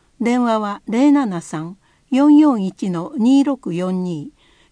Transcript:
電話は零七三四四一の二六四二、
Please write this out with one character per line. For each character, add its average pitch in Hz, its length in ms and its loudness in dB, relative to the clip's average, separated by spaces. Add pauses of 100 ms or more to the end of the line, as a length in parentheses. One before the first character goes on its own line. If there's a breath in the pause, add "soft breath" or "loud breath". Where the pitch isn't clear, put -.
(200)
電 247 240 0
話 226 160 0
は 208 280 -8
零 269 260 2
七 220 260 0
三 165 380 -12 (340)
四 294 260 4
四 262 280 4
一 190 240 -6
の 180 280 -6
二 262 280 2
六 247 280 -6
四 185 300 -4
二、 175 300 -8 (380 soft breath)